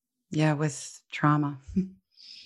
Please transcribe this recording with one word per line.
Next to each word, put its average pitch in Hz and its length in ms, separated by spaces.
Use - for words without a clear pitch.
Yeah, 156 220
with 147 480
trauma. 147 480
<laughs> 190 120